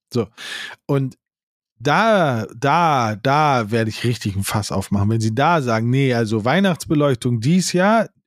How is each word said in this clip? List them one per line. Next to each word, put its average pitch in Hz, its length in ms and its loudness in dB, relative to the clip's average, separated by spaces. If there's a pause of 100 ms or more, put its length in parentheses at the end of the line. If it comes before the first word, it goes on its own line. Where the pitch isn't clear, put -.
(120)
So. 117 160 -2 (580)
Und 139 300 -2 (640)
da, 151 680 2 (100)
da, 139 600 2
da 131 540 2
werde 113 200 0
ich - 140 -6
richtig 113 320 -4
ein 98 80 -4
Fass - 260 -4
aufmachen. 101 400 -2
Wenn 113 100 0
sie 110 140 -2
da 156 280 2
sagen, 117 280 0
nee, 131 240 2
also 110 300 -2
Weihnachtsbeleuchtung 143 960 0
dies 165 320 0
Jahr 202 380 2 (160)